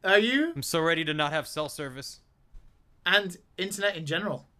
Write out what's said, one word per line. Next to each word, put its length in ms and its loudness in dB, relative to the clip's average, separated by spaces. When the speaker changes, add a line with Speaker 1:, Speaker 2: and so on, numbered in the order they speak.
Speaker 1:
Are 160 6
you? 340 2
Speaker 2:
I'm 100 -6
so 180 0
ready 240 2
to 80 -2
not 180 0
have 160 -2
cell 220 -6
service. 500 -12
Speaker 1:
And 320 2
internet 380 0
in 100 -8
general. 440 -4